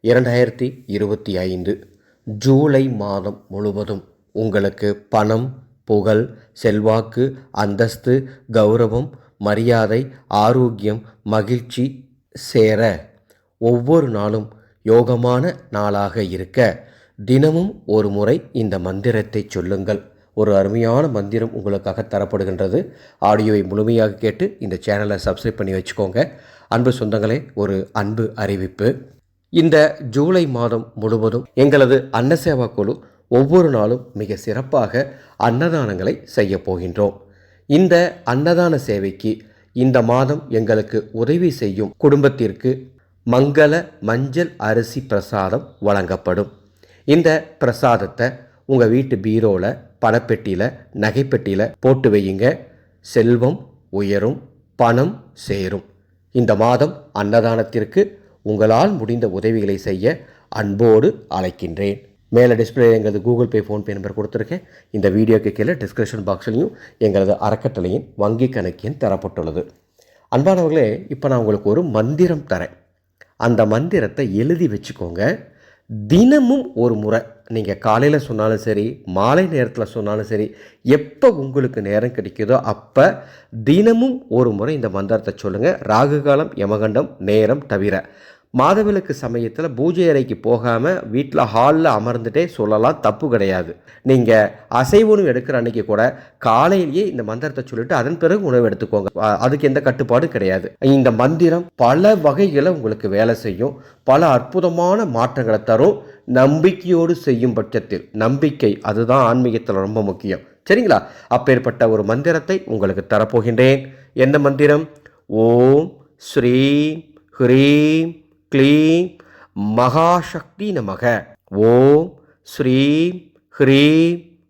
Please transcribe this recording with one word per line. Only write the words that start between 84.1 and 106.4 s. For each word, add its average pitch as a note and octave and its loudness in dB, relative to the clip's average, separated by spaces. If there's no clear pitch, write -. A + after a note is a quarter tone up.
ஒரு A#2+ 2
முறை A2+ -4
இந்த A#2+ -4
மந்திரத்தை G2 -4
சொல்லுங்க. G#2+ -2
ராகு C#3 2
காலம், C#3+ 0
யமகண்டம் G#2+ -2
நேரம் A2 2
தவிர. G2+ -2
மாதவிலக்கு G3 0
சமயத்துல A#2+ -6
பூஜை E3 0
அறைக்கு B2+ 0
போகாம A#2 0
வீட்ல C3+ -2
ஹால்ல C3 2
அமர்ந்துட்டே A#2 -2
சொல்லலாம், A2 0
தப்பு A2 -2
கிடையாது. F#2+ -2
நீங்க A2+ 4
அசைவ G3+ 4
உணவு G3 4
எடுக்கிற B2+ -2
அன்னைக்கு A#2 -2
கூட A2 0
காலையிலேயே E3+ 2
இந்த B2 -8
மந்திரத்தை B2+ -8
சொல்லிட்டு B2+ -4
அதன் C#3 -2
பிறகு F3 0
உணவு B2 2
எடுத்துக்கோங்க. G#2 -4
அ-, G#2 0
அதுக்கு C3+ 0
எந்த C3+ 0
கட்டுப்பாடும் C3 0
கிடையாது. F#2+ -2
இந்த C3+ 4
மந்திரம் D#3+ 2
பல E3 4
வகைகளை D3+ 2
உங்களுக்கு A2 -4
வேலை A2 2
செய்யும், A2+ -6
பல D3 4
அற்புதமான F3 0
மாற்றங்களை A#2 -2
தரும். B2+ 2
நம்பிக்கையோடு E3 2